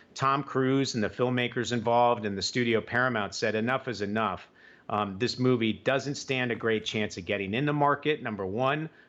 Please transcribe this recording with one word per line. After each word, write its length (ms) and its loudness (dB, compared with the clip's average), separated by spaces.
Tom 300 2
Cruise 500 2
and 80 0
the 80 0
filmmakers 640 0
involved 520 4
and 140 -2
the 40 -4
studio 380 2
Paramount 540 0
said, 220 0
"Enough 320 0
is 140 -4
enough." 460 -2
Um, 300 -2
this 200 -2
movie 340 4
doesn't 420 0
stand 380 -2
a 40 -2
great 280 0
chance 340 -2
of 80 -10
getting 280 -2
in 120 0
the 60 2
market, 500 0
number 240 -4
one. 420 -2